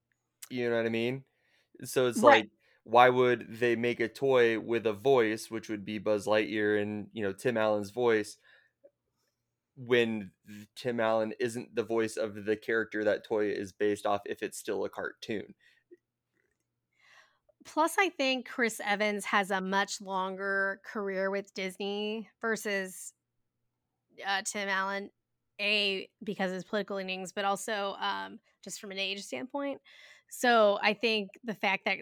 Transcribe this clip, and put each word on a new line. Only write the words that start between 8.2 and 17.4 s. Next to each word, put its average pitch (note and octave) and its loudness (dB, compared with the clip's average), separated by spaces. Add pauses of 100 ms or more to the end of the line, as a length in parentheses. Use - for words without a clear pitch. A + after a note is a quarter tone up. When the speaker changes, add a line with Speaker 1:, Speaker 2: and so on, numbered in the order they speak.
Speaker 1:
when A#2 2 (440)
Tim A#2+ -4
Allen A2 2
isn't A#2 -4
the A#2 0
voice A2+ 0
of G#2 -6
the G#2+ 0
character A2 -2
that G#2 2
toy G#2+ 0
is G2 -6
based G#2 0
off G2+ 0
if - -8
it's - -6
still G2 -4
a G2+ -4
cartoon? - -8 (2000)